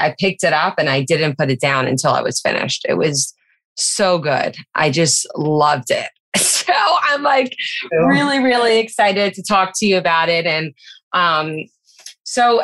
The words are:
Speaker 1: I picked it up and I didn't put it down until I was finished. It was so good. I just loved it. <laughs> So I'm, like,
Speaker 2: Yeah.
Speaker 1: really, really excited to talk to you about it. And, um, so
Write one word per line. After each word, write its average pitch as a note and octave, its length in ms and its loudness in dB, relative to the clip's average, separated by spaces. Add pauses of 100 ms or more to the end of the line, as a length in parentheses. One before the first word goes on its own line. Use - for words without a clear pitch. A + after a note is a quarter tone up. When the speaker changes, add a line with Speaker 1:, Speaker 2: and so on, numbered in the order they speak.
Speaker 1:
I D3+ 180 -2
picked F#3+ 240 -2
it E3 120 0
up D#3+ 240 0
and D3 100 0
I C#3 140 0
didn't D3+ 360 -2
put D3+ 120 0
it B2+ 100 -2
down C#3 260 0
until C3+ 240 -2
I C3 120 0
was - 180 -4
finished. - 480 -4
It - 60 0
was C#3+ 380 -2 (440)
so F#3 420 0
good. C#3+ 380 -2 (200)
I D#3 120 2
just D3+ 460 0
loved D3 560 0
it. - 180 -2 (280)
<laughs> - 0 -
So - 360 0 (300)
I'm, C#4+ 220 0
like, C4+ 320 2 (340)
Speaker 2:
Yeah. D#3+ 160 2
Speaker 1:
really, C#4+ 320 2
really A#3+ 400 4
excited G3+ 560 0
to F#3+ 80 -14
talk F#3 360 0
to A3 80 0
you F#3+ 120 4
about E3 300 0
it. E3+ 180 0
And, D#3 260 -2 (400)
um, D#3+ 440 0 (640)
so A#3+ 420 2